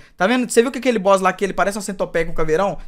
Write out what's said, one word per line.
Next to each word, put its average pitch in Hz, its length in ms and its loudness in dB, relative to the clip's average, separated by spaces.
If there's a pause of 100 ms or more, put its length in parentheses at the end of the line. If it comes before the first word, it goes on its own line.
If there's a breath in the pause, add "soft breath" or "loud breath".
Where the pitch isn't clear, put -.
(140 loud breath)
Tá 180 120 0
vendo? 247 220 0
Você - 120 2
viu 247 100 4
que 269 80 -8
aquele 233 200 0
boss 196 240 2
lá 185 100 2
que 185 100 -6
ele 185 120 -2
parece 196 240 -2
uma 202 40 -8
centopeia 180 440 -4
com 165 80 -4
caveirão? 160 420 0 (120)